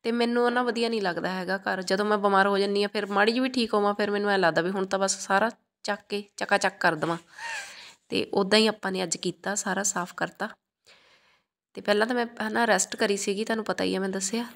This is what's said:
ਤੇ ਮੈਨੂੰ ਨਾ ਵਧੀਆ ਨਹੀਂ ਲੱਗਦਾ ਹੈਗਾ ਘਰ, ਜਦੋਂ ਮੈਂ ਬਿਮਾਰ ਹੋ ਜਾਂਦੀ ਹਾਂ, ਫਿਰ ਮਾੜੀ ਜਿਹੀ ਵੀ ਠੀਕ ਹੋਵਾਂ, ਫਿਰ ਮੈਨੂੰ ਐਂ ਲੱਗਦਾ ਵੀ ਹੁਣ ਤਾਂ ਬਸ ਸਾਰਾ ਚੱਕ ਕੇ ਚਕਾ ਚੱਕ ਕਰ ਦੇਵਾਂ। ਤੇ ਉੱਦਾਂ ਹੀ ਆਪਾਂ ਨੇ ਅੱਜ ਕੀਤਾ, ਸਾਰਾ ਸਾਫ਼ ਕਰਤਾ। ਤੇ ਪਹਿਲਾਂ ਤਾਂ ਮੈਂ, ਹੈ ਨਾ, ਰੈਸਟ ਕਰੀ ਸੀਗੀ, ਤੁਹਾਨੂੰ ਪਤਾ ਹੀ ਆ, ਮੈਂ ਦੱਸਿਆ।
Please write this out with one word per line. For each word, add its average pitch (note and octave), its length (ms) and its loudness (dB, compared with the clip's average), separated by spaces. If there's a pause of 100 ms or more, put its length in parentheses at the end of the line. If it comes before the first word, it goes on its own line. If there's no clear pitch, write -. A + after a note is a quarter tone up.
ਤੇ A3+ 100 -2
ਮੈਨੂੰ A#3+ 400 2
ਨਾ B3 100 0
ਵਧੀਆ A#3 260 0
ਨਹੀਂ A3+ 140 -2
ਲੱਗਦਾ F3 300 -2
ਹੈਗਾ F#3 260 -4
ਘਰ, F#3+ 240 -4
ਜਦੋਂ F#3+ 220 0
ਮੈਂ G#3+ 140 2
ਬਿਮਾਰ G3 280 4
ਹੋ G3+ 120 2
ਜਾਂਦੀ G3+ 240 2
ਹਾਂ, G#3 60 0
ਫਿਰ G3+ 180 -4
ਮਾੜੀ G3+ 260 4
ਜਿਹੀ B3+ 100 0
ਵੀ C4 60 0
ਠੀਕ B3 260 0
ਹੋਵਾਂ, G3+ 200 2
ਫਿਰ G#3 160 0
ਮੈਨੂੰ G3+ 200 0
ਐਂ G3 80 4
ਲੱਗਦਾ E3 240 4
ਵੀ F3+ 80 0
ਹੁਣ F#3+ 160 -2
ਤਾਂ F#3+ 120 -2
ਬਸ F#3+ 280 0
ਸਾਰਾ G3+ 240 2 (340)
ਚੱਕ G3+ 240 -4
ਕੇ G#3 140 -6 (140)
ਚਕਾ G3+ 220 0
ਚੱਕ F#3+ 220 0
ਕਰ E3+ 140 4
ਦੇਵਾਂ। D#3 220 -2 (920)
ਤੇ - 240 0
ਉੱਦਾਂ G3+ 260 4
ਹੀ A3 80 6
ਆਪਾਂ G#3 260 -2
ਨੇ F#3 100 -4
ਅੱਜ F3 140 -4
ਕੀਤਾ, F3+ 380 -6
ਸਾਰਾ G3 280 -4
ਸਾਫ਼ F3+ 320 -4
ਕਰਤਾ। F#3 340 -6 (1300)
ਤੇ F#3+ 40 -10
ਪਹਿਲਾਂ G#3 260 2
ਤਾਂ B3 100 -2
ਮੈਂ, A#3+ 100 0 (160)
ਹੈ A3 60 -4
ਨਾ, A3+ 180 0
ਰੈਸਟ G3 300 2
ਕਰੀ G3+ 200 2
ਸੀਗੀ, G3+ 280 -2
ਤੁਹਾਨੂੰ A3 200 -4
ਪਤਾ F#3+ 200 -2
ਹੀ F#3 100 0
ਆ, F#3+ 60 -2
ਮੈਂ G3 80 -2
ਦੱਸਿਆ। G3 480 -4